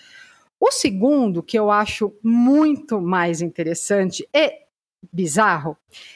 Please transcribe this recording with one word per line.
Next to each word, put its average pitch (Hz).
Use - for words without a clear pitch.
O 453
segundo, 226
que -
eu 208
acho 208
muito 254
mais 175
interessante 175
e 294
bizarro, 170